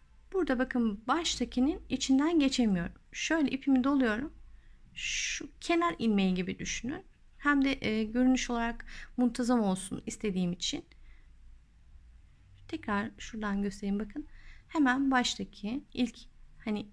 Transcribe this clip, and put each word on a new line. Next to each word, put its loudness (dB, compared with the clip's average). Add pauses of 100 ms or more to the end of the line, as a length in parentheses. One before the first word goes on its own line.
(320)
Burada 0
bakın 0
baştakinin 0
içinden 2
geçemiyorum. 2 (180)
Şöyle 0
ipimi 2
doluyorum. 2 (600)
Şu -6 (120)
kenar 2
ilmeği 2
gibi -4
düşünün. -6 (340)
Hem 4
de, 0
e, 0
görünüş 2
olarak -4 (300)
muntazam 2
olsun -2
istediğim -2
için. -6 (1800)
Tekrar -4
şuradan -4
göstereyim -2
bakın. -8 (420)
Hemen 4
baştaki -2
ilk -2 (460)
hani -6